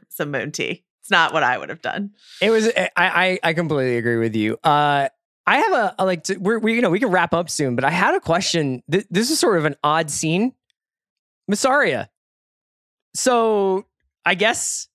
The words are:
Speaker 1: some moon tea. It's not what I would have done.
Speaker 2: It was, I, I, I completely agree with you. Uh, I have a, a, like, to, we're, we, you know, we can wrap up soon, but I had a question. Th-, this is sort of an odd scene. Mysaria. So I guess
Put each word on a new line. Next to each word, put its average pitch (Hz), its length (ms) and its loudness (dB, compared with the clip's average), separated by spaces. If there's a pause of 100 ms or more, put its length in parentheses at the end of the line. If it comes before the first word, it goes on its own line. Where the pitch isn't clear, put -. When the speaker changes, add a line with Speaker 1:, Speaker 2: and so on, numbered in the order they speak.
Speaker 1:
some 147 220 -6
moon 135 200 -4
tea. - 320 -6 (200)
It's - 80 -14
not 170 240 2
what 156 80 0
I 123 160 2
would 73 100 -12
have - 140 -12
done. 202 300 -6 (280)
Speaker 2:
It 196 80 2
was, 220 200 2
I, 185 280 0
I, 175 480 2
I 165 80 0
completely 147 460 0
agree 117 180 0
with 113 180 0
you. 110 200 0 (100)
Uh, 147 460 2 (360)
I 214 120 4
have 427 160 2
a, 226 240 0
a, 190 80 0
like, 180 180 -2
to, 190 140 -4
we're, 208 200 0
we, 220 160 0
you 233 60 0
know, 240 80 4
we 170 100 2
can 226 120 -2
wrap 175 240 2
up 170 160 -2
soon, 135 260 -2
but 123 80 -2
I 139 60 2
had 190 240 2
a 381 60 0
question. 165 680 -2
Th-, 196 200 0
this 226 200 0
is 311 80 -2
sort 196 200 2
of 151 80 0
an 143 180 -4
odd 156 260 0
scene. 175 440 -2 (960)
Mysaria. 208 580 0 (1040)
So 214 720 2 (400)
I 180 100 2
guess 214 600 -2